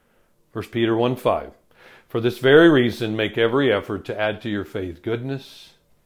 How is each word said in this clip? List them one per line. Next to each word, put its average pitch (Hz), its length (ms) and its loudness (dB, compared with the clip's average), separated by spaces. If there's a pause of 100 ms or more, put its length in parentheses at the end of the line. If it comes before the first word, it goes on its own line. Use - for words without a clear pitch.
(540)
First 107 180 -10
Peter 113 240 0
one 123 220 0
five, 85 340 -2 (560)
"For 120 140 -6
this 117 160 -2
very 147 320 6
reason, 117 480 0
make 107 200 -4
every 117 360 2
effort 98 320 -6
to 113 120 -10
add 107 260 -4
to 117 60 -8
your 101 140 -4
faith 92 380 -10
goodness, 127 720 -10 (320)